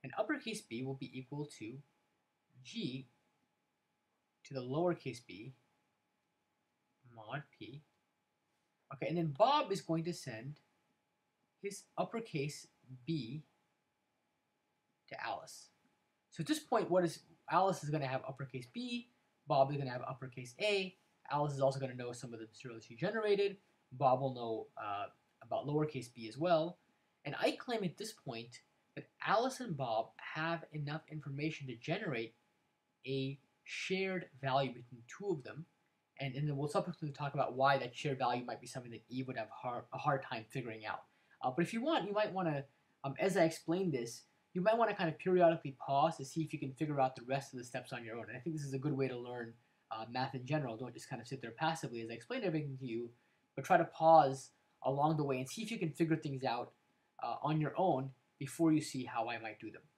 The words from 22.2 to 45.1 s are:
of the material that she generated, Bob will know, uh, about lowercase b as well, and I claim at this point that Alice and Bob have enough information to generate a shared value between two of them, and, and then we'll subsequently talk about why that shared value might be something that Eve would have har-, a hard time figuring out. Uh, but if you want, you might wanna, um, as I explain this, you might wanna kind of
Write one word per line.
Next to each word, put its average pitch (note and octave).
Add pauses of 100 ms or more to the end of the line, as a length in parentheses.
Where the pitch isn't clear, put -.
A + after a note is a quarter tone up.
of A2+
the A2+
material A2+
that -
she A#2
generated, G3+ (340)
Bob C3
will C3+
know, A2+ (140)
uh, G2+ (340)
about B2
lowercase D3
b A2+
as A2+
well, E3+ (480)
and D3
I C4
claim A3
at E3
this -
point A#2 (340)
that C#3 (180)
Alice A3+
and F#3+
Bob A#2
have D#3+
enough D3+
information D3+
to B2
generate D3 (720)
a C3+ (240)
shared F#3 (160)
value C3+
between A#2
two G3+
of C#3+
them, C3+ (540)
and, C3+
and D3
then C#3+
we'll C#3+
subsequently E3
talk C#3+
about C3
why C3+
that B2
shared C#3
value B2
might A#2
be A#2+
something A#2+
that A2+
Eve B2+
would B2
have A2
har-, A#2+
a C3
hard C3+
time A2+
figuring A2+
out. - (380)
Uh, B2+
but E3+
if E3+
you A3+
want, C#4+
you G3+
might G#3
wanna, D#3 (400)
um, C3+
as F#3+
I E3+
explain E3
this, A#2 (300)
you F3+
might G#3+
wanna A3
kind F#3
of D3+